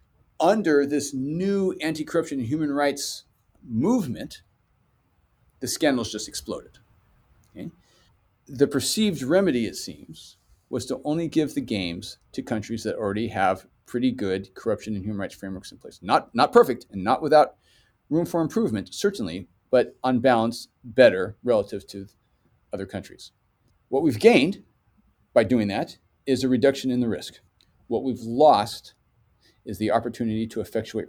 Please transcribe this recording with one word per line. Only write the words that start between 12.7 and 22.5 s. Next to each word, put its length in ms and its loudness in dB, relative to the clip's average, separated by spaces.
that 140 -4
already 320 -4
have 380 0
pretty 240 -2
good 440 -4
corruption 400 -6
and 100 -6
human 140 -6
rights 160 -8
frameworks 380 -12
in 60 -20
place. 240 -20
Not, 320 -2
not 180 2
perfect 380 4
and 120 -8
not 200 0
without 320 6
room 160 0
for 160 -2
improvement, 500 -2
certainly, 560 -4
but 340 2
on 160 2
balance, 480 2
better 580 4
relative 460 0
to 180 -14